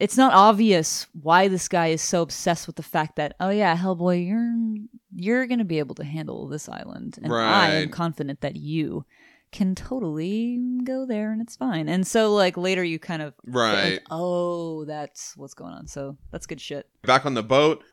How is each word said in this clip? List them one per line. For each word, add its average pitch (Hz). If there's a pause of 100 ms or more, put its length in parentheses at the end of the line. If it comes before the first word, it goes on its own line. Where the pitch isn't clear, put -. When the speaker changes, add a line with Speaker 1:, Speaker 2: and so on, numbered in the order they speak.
Speaker 1:
it's 202
not 262
obvious 202
why 165
this 185
guy 170
is 160
so 175
obsessed -
with 170
the 160
fact 156
that, 151
"Oh 190
yeah, 196
Hellboy, 175
you're, 233 (600)
you're 226
gonna 240
be 165
able 139
to -
handle 147
this 151
island. -
And -
I 117
am 95
Speaker 2:
Right. -
Speaker 1:
confident 156
that -
you 151 (480)
can 185
totally 220 (240)
go 262
there 214
and 220
it's 233
fine." 165
And 185
so, 220
like, 185
later 185
you 165
kind 160
of 143 (120)
Speaker 2:
Right. 107
Speaker 1:
like, 92
"Oh, 170
that's 151
what's 139
going -
on." 151
So 139 (160)
that's -
good 151
shit. - (140)
Speaker 2:
Back 127
on 139
the 110
boat 143